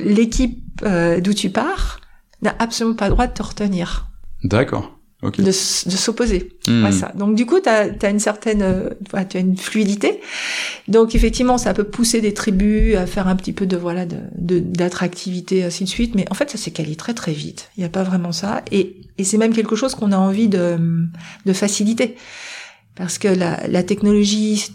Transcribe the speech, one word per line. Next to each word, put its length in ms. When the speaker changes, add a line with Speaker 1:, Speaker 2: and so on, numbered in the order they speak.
Speaker 1:
l'équipe, 540
euh, 360
d'où 120
tu 180
pars 500
n'a 160
absolument 380
pas 120
le 60
droit 120
de 80
te 80
retenir. 680
Speaker 2:
D'accord. 520
Ok. 160
Speaker 1:
De 120
s-, 360
de 60
s'opposer 600
Speaker 2:
Hmm. 200
Speaker 1:
à 60
ça. 220
Donc, 200
du 120
coup, 140
t'as, 300
t'as 200
une 80
certaine, 440
euh, 260
voilà, 160
tu 100
as 40
une 180
fluidité. 600
Donc, 260
effectivement, 440
ça 160
peut 100
pousser 380
des 120
tribus 640
à 100
faire 220
un 80
petit 160
peu 140
de, 100
voilà, 300
de, 100
de, 220
d'attractivité, 1040
ainsi 200
de 60
suite. 240
Mais 160
en 40
fait, 160
ça 80
s'est 140
calé 240
très, 180
très 180
vite. 440
Il 40
n'y 60
a 40
pas 120
vraiment 300
ça. 300
Et, 240
et 60
c'est 140
même 140
quelque 240
chose 180
qu'on 160
a 80
envie 300
de, 300
de 80
faciliter. 640
Parce 200
que 120
la, 400
la 140
technologie, 920